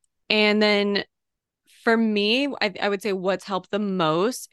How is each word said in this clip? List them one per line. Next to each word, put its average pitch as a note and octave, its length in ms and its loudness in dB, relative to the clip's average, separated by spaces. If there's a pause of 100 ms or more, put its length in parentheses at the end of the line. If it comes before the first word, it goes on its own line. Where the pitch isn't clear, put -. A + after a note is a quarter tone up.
(300)
And G#3+ 320 4
then G3+ 440 2 (800)
for A3+ 140 2
me, A3 500 2 (140)
I, G3+ 200 -2
I G3+ 60 0
would G3+ 140 -2
say G#3+ 100 -4
what's F#3 320 -2
helped F#3 260 -6
the G3+ 100 -4
most F#3 720 -2